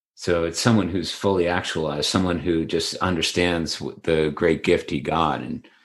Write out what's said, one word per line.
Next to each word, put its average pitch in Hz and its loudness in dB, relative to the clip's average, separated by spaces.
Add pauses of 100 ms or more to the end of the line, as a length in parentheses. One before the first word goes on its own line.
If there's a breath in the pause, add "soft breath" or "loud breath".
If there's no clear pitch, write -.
(140)
So 85 0
it's 85 -4
someone 107 4
who's 85 -4
fully 95 0
actualized, 80 -2
someone 90 2
who 82 0
just - -2
understands 87 0
w-, 71 -10
the 78 2
great 82 2
gift 85 2
he 78 -2
got, 76 0
and - -10 (180 soft breath)